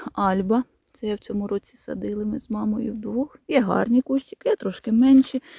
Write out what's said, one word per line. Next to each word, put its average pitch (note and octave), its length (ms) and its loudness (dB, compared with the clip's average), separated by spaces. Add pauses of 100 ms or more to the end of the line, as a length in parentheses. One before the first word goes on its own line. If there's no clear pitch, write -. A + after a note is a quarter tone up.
(120)
Альба, G3 520 0 (280)
це - 140 -12
я G#3 80 -4
в G3+ 40 -6
цьому G3+ 280 -6
році G3+ 300 -8
садили G#3 480 -8
ми G#3+ 160 -4
з - 100 -18
мамою G#3+ 420 -4
вдвох. A3 460 -6 (100)
Є D4 120 2
гарні G3+ 420 2
кущики, - 460 -4
є - 80 2
трошки - 360 -6
менші, C4 500 6 (160)